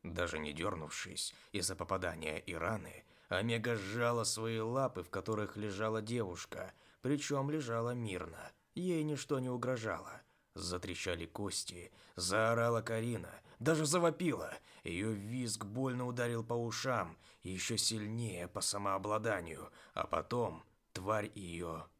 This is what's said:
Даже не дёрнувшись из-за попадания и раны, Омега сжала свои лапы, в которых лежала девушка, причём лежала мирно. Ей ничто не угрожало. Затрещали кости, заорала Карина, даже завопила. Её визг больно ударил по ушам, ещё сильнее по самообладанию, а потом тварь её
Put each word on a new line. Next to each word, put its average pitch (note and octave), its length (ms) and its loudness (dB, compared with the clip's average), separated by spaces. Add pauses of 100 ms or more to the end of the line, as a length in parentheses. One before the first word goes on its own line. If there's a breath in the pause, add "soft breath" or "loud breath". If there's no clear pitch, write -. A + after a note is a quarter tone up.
Даже E2 360 -2
не D2+ 140 -4
дёрнувшись E2 800 -4 (160 loud breath)
из-за F#2 240 0
попадания E2 640 -2
и F2 140 -8
раны, F2+ 500 -2 (240 loud breath)
Омега A2+ 480 2
сжала A2+ 480 2
свои A2+ 360 0
лапы, A#2 440 0
в - 60 -12
которых G#2 480 -2
лежала G#2+ 440 0
девушка, G#2 720 -4 (280 loud breath)
причём C#3+ 500 2
лежала A#2+ 420 2
мирно. F2+ 580 -4 (240)
Ей F3 280 2
ничто D3 360 0
не B2+ 100 0
угрожало. A#2 720 -2 (340 soft breath)
Затрещали F2+ 680 -2
кости, F2+ 680 -4 (240 loud breath)
заорала A2+ 680 4
Карина, A2+ 500 -2 (280 loud breath)
даже D#3 260 6
завопила. D#3+ 680 4 (300 loud breath)
Её F2+ 280 0
визг G#2+ 540 -2
больно B2 420 0
ударил A#2+ 360 0
по A#2 100 -2
ушам, A#2 640 0 (260 loud breath)
ещё F#2+ 340 -2
сильнее G#2+ 680 0
по F#2+ 140 -6
самообладанию, G2+ 1080 0 (240 loud breath)
а - 140 0
потом F2 560 0 (300)
тварь G#2 420 0
её E2+ 520 -6 (120)